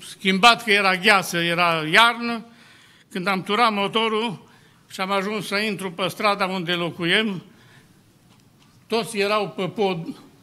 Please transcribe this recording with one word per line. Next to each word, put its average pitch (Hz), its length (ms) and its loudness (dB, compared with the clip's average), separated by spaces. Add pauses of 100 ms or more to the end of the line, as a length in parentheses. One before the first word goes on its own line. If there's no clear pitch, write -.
schimbat, 196 580 2
că 214 80 2
era 196 240 4
gheață, 180 420 2
era 170 540 0
iarnă, 233 540 2 (640)
când 185 160 -6
am 190 160 -2
turat 214 300 2
motorul 214 760 -2 (440)
și - 80 -12
am 190 100 -4
ajuns 202 360 -2
să 196 100 -4
intru 196 340 -4
pe 180 180 -4
strada 202 380 0
unde 180 260 -4
locuiem, 175 720 -2 (1400)
toți 214 320 -4
erau 202 380 0
pe 196 60 -4
pod 185 360 -2 (440)